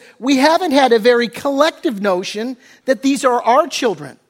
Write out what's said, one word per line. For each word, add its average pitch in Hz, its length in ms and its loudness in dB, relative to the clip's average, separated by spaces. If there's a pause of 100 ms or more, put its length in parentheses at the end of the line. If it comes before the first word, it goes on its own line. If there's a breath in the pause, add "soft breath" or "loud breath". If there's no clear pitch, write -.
(180 soft breath)
"We 262 180 0
haven't 320 360 2
had 262 200 4
a 233 60 6
very 233 300 2
collective 277 720 -2
notion 202 560 -4 (280 soft breath)
that - 180 0
these 277 220 0
are 247 180 0
our 269 240 2
children. 165 520 -6 (120)